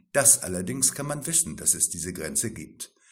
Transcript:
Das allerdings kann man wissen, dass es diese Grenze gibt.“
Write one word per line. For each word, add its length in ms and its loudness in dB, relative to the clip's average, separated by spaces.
Das 280 6
allerdings 520 -2
kann 140 -6
man 200 -6
wissen, 300 0
dass 160 2
es 160 0
diese 240 -6
Grenze 380 -2
gibt.“ 420 -14